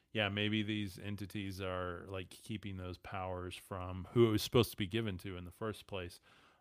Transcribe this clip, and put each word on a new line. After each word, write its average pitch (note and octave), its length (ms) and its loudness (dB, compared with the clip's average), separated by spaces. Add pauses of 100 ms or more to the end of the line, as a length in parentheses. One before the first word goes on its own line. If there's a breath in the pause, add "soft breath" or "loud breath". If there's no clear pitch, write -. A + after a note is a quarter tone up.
(120 soft breath)
yeah, G#2+ 160 4
maybe G#2 340 4
these G#2 360 -2
entities G2 600 -6
are, F#2 480 -2
like, F#2+ 220 -6
keeping G2+ 460 -6
those F#2 220 -6
powers F#2 560 -4
from F#2 580 -6
who A#2 140 10
it A2 40 6
was G#2+ 120 4
supposed - 300 6
to - 40 -14
be G2+ 120 0
given A2 300 0
to F#2+ 180 -8
in F2+ 80 -8
the F2 80 -12
first A2 340 -6
place. F2+ 340 -8 (400 soft breath)